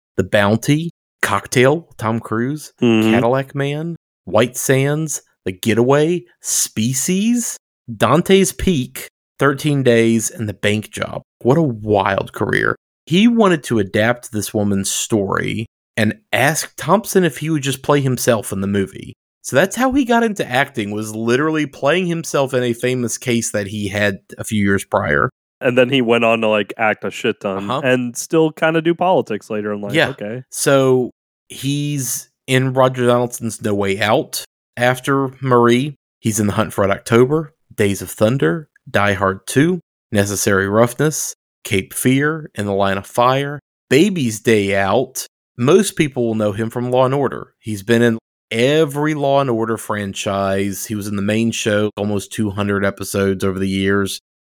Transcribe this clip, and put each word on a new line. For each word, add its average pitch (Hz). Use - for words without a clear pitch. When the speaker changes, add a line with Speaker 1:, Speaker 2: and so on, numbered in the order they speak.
Speaker 1:
The 95
Bounty, 113
Cocktail, 127
Tom 113
Cruise, 123
Speaker 2:
Mm-hmm. 110
Speaker 1:
Cadillac 123
Man, 147
White 117
Sands, 143
The 95
Getaway, 139
Species, 185
Dante's 175
Peak, -
Thirteen 139
Days, 113
and 107
The 104
Bank 104
Job. -
What 131
a 170
wild 104
career. -
He 196
wanted 202
to 113
adapt 107
this 104
woman's 101
story 101
and 107
asked 139
Thompson 202
if 160
he 151
would 151
just 131
play 143
himself 120
in 98
the 98
movie. 101
So -
that's 185
how 254
he 277
got 233
into 202
acting, 123
was 107
literally 143
playing 151
himself 156
in 127
a 120
famous 123
case 117
that 104
he 101
had 101
a 110
few 107
years 98
prior. 98
Speaker 2:
And 123
then 123
he 135
went 117
on 113
to, 110
like, 107
act 107
a 101
shit -
ton 98
Speaker 1:
Uh-huh. 131
Speaker 2:
and 127
still 160
kinda 160
do 170
politics 156
later 104
in 104
life. 104
Speaker 1:
Yeah. 151
Speaker 2:
Okay. 120
Speaker 1:
So 131
he's 143
in 131
Roger 127
Donaldson's 120
No 107
Way 98
Out 110
after 131
Marie. 123
He's 110
in 107
The 98
Hunt 101
for 107
Red 98
October, 131
Days 101
of 90
Thunder, 151
Die 101
Hard 95
Two, 165
Necessary 101
Roughness, 120
Cape -
Fear, 147
In 104
the 101
Line 98
of 98
Fire, 139
Baby's 139
Day 101
Out. 101
Most 165
people 139
will 113
know 107
him 110
from 123
Law 127
and 131
Order. 113
He's 104
been 117
in 117
every 147
Law 139
and 135
Order 113
franchise. 98
He 110
was 104
in 104
the 98
main 110
show, 104
almost 101
two 107
hundred 101
episodes 98
over 95
the 98
years. 98